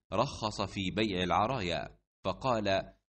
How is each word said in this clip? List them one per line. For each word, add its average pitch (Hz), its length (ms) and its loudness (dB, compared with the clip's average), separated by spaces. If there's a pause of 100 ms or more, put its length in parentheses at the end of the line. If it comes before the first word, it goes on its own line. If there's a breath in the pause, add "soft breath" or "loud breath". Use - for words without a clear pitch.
(120)
رخص 110 500 -2
في 95 280 -2
بيع 92 320 0
العرايا"، 90 760 0 (260)
فقال: 101 680 0 (240)